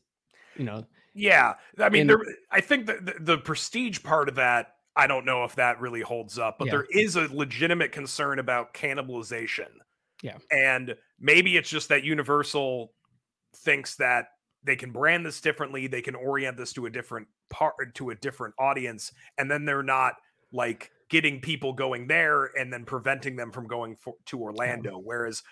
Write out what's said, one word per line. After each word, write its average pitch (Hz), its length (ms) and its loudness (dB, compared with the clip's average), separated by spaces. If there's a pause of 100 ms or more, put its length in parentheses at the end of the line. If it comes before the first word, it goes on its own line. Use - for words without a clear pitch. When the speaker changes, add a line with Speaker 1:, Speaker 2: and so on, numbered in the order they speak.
(560)
Speaker 1:
you 139 100 -4
know. 110 200 -8 (300)
Speaker 2:
Yeah, 175 400 6 (240)
I 208 100 6
mean, 208 120 6
Speaker 1:
And 147 100 6
Speaker 2:
there, 220 100 8 (300)
I 190 100 4
think 262 240 0
that 202 200 -6
the, 180 140 -8
the 160 200 4
prestige 208 640 -6
part 147 260 2
of 127 60 -8
that, 123 380 2 (240)
I 139 100 6
don't 131 180 0
know 127 180 2
if 117 120 -4
that 120 260 2
really 120 200 -4
holds 113 380 -6
up, 110 180 -2
but 131 100 -4
Speaker 1:
Yeah. 117 40 0
Speaker 2:
there 143 180 0
is 190 280 2
a 156 180 2
legitimate 147 560 0
concern 139 480 -4
about 123 340 -2
cannibalization. 120 920 -6 (540)
Speaker 1:
Yeah. 110 160 -12 (120)
Speaker 2:
And 131 460 2 (240)
maybe 175 380 6
it's - 120 0
just 151 200 -6
that 143 160 2
Universal 143 880 0 (640)
thinks 139 380 0
that 123 320 2 (360)
they 135 140 0
can 127 140 -12
brand 160 340 2
this 147 160 -10
differently, 135 460 -2
they 123 140 -4
can 127 140 -8
orient 131 420 -2
this 123 160 -10
to 123 120 -6
a 113 40 -6
different 113 380 -10 (220)
part, 135 460 -2
to 131 160 -8
a 113 40 -8
different 120 420 -8
audience, 131 540 -2 (260)
and 139 140 -2
then 147 140 -2
they're 139 180 -2
not, 131 300 2 (400)
like, 120 380 -4 (180)
getting 151 320 2
people 135 320 -4
going 127 340 -4
there 151 380 2 (120)
and 127 140 -6
then 120 140 -10
preventing 135 500 -4
them 117 160 -8
from 120 160 -12
going 117 300 -8
for, - 180 -16 (100)
to 127 160 -10
Orlando. 110 520 -4
Speaker 1:
Yeah. 92 100 -14
Speaker 2:
Whereas 117 480 -6